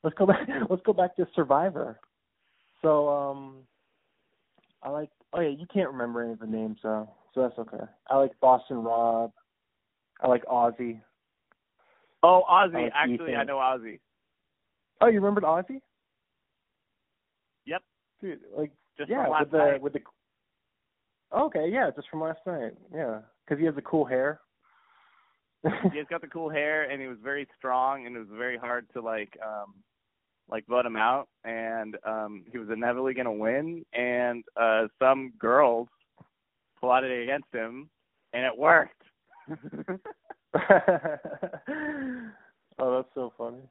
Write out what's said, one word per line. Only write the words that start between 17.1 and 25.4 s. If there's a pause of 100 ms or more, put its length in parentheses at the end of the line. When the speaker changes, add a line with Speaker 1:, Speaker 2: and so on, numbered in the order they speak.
Speaker 2:
Yep. (380)
Speaker 1:
Dude, (180)
like, (260)
Speaker 2:
Just
Speaker 1:
yeah,
Speaker 2:
from
last
Speaker 1:
with
the,
Speaker 2:
night.
Speaker 1:
with
the, (1400)
okay,
yeah,
just
from
last
night, (220)
yeah, (300)
'cause
he
has
the
cool
hair. (1200)